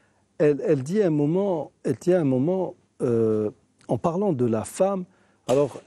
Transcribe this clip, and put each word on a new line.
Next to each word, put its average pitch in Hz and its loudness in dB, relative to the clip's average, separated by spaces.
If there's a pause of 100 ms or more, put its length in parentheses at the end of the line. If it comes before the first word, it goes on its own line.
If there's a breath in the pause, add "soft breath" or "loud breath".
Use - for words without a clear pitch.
(400 soft breath)
elle, 147 2
elle 147 0
dit 180 -2
à 190 2
un 165 2
moment, 160 -2 (140)
elle 139 -2
dit - 0
à 185 4
un 160 0
moment, 160 0 (260)
euh, 110 2 (380)
en 127 -2
parlant 175 -2
de 123 0
la 110 0
femme, 190 -2 (420 soft breath)
alors 135 0